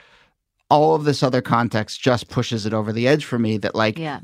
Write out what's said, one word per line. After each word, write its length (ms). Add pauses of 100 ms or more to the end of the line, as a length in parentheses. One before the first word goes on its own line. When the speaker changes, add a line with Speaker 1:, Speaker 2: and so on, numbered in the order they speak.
(720)
Speaker 1:
all 240
of 80
this 180
other 220
context 580
just 260
pushes 380
it 80
over 180
the 160
edge 160
for 140
me 220
that, 160
like, 240
Speaker 2:
Yeah. 240